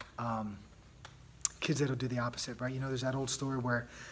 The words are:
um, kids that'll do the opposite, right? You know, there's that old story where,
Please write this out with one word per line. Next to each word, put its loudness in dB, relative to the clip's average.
um, 0
kids 4
that'll 4
do 2
the 0
opposite, 0
right? 0
You -2
know, 0
there's 2
that 2
old 2
story 2
where, 2